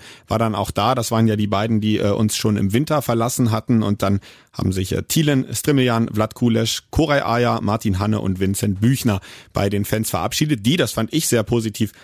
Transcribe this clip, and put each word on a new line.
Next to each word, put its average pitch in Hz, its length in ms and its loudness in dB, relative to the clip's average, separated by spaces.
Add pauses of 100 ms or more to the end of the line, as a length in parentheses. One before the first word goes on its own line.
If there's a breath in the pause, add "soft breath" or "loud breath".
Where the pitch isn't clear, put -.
(300 loud breath)
war 110 100 0
dann 110 160 0
auch 101 160 -2
da. 113 240 0
Das 120 160 -4
waren 113 160 4
ja 110 80 2
die 104 100 0
beiden, 104 360 0
die, 107 160 2
äh, 101 140 2
uns 107 260 0
schon 107 180 2
im 98 160 0
Winter 147 300 0
verlassen 117 500 0
hatten. 113 320 2
Und 104 180 -2
dann 98 200 0 (320 loud breath)
haben 95 180 -2
sich, 95 220 -4
äh, 95 100 -2
Thielen 143 500 0
Strimmeljan, 123 600 2
Vlad 107 220 -2
Kulesch, 113 540 0
Koray 151 300 2
Aya, 117 420 0
Martin 101 380 0
Hanne 107 220 0
und 92 180 -2
Vincent 98 400 0
Büchner 113 400 2 (320 loud breath)
bei 101 180 0
den 101 140 -2
Fans 107 260 -2
verabschiedet, 104 560 -2
die, 180 120 2
das 135 160 0
fand 110 200 -4
ich 165 140 -2
sehr 117 160 2
positiv, 110 480 -2 (120)